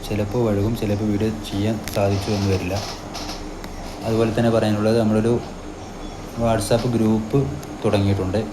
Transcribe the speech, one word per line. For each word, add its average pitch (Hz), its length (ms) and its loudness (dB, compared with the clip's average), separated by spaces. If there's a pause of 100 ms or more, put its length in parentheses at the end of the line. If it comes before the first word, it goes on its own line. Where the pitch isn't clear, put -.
ചിലപ്പോൾ 107 400 -2
വഴുകും, 101 340 2
ചിലപ്പോൾ 104 320 0
വീഡിയോ 107 180 0 (200)
ചെയ്യാൻ 104 260 0 (200)
സാധിച്ചു 101 420 2
എന്ന് 98 160 0
വരില്ല. 90 220 -2 (1300)
അതുപോലെ 113 320 2
തന്നെ 117 180 4
പറയാനുള്ളത്, 107 460 4
നമ്മളൊരു 110 320 4 (1080)
WhatsApp 113 400 2 (120)
ഗ്രൂപ്പ് 110 440 4 (440)
തുടങ്ങിയിട്ടുണ്ട്. 98 560 2 (140)